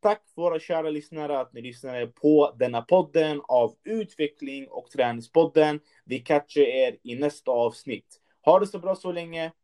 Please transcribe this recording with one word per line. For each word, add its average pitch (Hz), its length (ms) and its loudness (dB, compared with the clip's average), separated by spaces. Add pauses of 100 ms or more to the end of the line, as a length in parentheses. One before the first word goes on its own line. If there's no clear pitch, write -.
Tack 208 200 0 (120)
våra 165 260 -2
kära 160 300 -4
lyssnare 147 500 -8
att 123 120 -10
ni 117 100 -18
lyssnade 123 440 -10
på 147 520 2
denna 120 240 -2
podden 156 640 0
av 127 360 2
Utveckling 143 840 -8
och - 220 -16
Träningspodden. 147 920 0 (240)
Vi 127 140 -6
catchar 147 420 0
er 127 420 2
i 120 140 -12
nästa 143 340 -4
avsnitt. 117 680 -4 (220)
Ha 170 160 6
det 196 80 0
så 196 120 -12
bra 185 160 -4
så 185 180 -10
länge. 165 400 -8 (120)